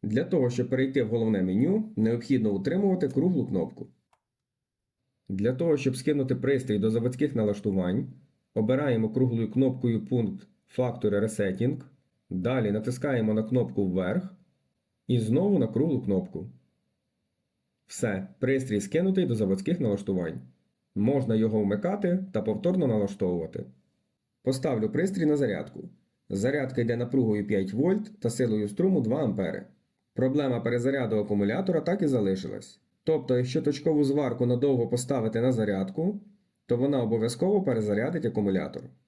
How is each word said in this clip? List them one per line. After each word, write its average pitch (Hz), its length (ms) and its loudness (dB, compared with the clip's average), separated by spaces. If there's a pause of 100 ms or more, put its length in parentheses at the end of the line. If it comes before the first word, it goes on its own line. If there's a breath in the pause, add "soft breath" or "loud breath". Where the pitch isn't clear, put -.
Для 110 200 0
того, 147 260 2
щоб - 200 -2
перейти 131 340 0
в 107 60 -2
головне 110 320 2
меню, 139 540 2
необхідно 110 580 2
утримувати 175 560 0
круглу 160 380 0
кнопку. - 400 -4 (1400)
Для 104 240 0
того, 156 240 2
щоб 127 200 -2
скинути 135 380 0
пристрій 127 440 0
до 110 120 2
заводських 127 440 -2
налаштувань, 104 760 0 (400)
обираємо 113 560 2
круглою 117 420 0
кнопкою 123 540 0
пункт 110 420 -2 (300)
Factory 107 460 0
Resetting, 110 580 -2 (480)
далі 107 420 0
натискаємо 113 640 0
на 107 100 2
кнопку 110 440 0
вверх 92 480 -2 (720)
і 123 120 2
знову 156 400 2
на 113 80 2
круглу 139 340 0
кнопку. 92 480 -2 (1400)
Все, 98 400 -4 (120)
пристрій 131 420 0
скинутий 185 440 0
до 123 100 0
заводських 107 440 0
налаштувань. 95 640 -2 (540)
Можна 120 400 2
його 110 280 2
вмикати 175 680 0
та 107 80 -2
повторно 170 460 0
налаштовувати. 98 760 -2 (800)
Поставлю 131 460 0
пристрій 185 360 0
на 151 120 4
зарядку. 104 520 -4 (400)
Зарядка 127 520 -2
йде 113 160 0
напругою 113 500 0
п'ять 98 260 0
вольт 180 460 -2
та 120 100 -2
силою 107 380 0
струму 175 340 0
два 123 220 0
ампери. 98 440 -4 (460)
Проблема 131 460 0
перезаряду 120 580 0
акумулятора 107 640 0
так 180 200 -2
і 160 60 2
залишилась. 95 720 -2 (240)
Тобто, 139 340 2
якщо 127 240 0
точкову 151 420 2
зварку 135 420 0
надовго 123 420 2
поставити 113 540 0
на 131 100 4
зарядку, 110 720 -2 (440)
то 120 120 0
вона 135 260 2
обов'язково 127 600 0
перезарядить 113 600 0
акумулятор. 95 580 -2 (240)